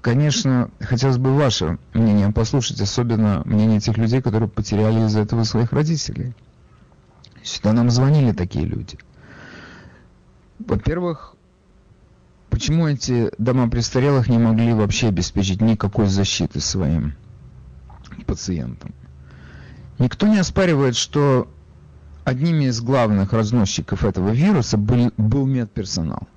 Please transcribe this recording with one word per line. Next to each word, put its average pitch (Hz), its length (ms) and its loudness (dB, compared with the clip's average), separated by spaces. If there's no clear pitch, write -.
конечно, 131 680 0
хотелось 123 380 0
бы 131 180 0
ваше 110 420 0
мнение 104 380 4
послушать, 117 500 -2
особенно 107 640 0
мнение 107 340 2
тех 104 180 -2
людей, 113 240 2
которые 110 280 0
потеряли 110 560 0
из-за 107 160 2
этого 113 220 0
своих 113 300 0
родителей. 143 600 -4
Сюда - 300 -2
нам 120 160 4
звонили 131 420 4
такие 87 340 -4
люди. - 320 -8
Во-первых, - 760 -4
почему 156 380 0
эти 123 500 0
дома 123 320 2
престарелых 127 600 0
не 120 80 4
могли 117 360 4
вообще 107 340 2
обеспечить 95 540 -2
никакой 107 460 0
защиты 95 520 -2
своим 73 560 -2
пациентам? 78 680 -8
Никто 131 280 0
не 214 100 4
оспаривает, 156 580 0
что 139 540 0
одними 147 420 0
из 117 160 -2
главных 113 520 2
разносчиков 107 720 0
этого 92 240 0
вируса 135 480 2
был, 120 400 2
был 113 280 2
медперсонал. 104 920 -4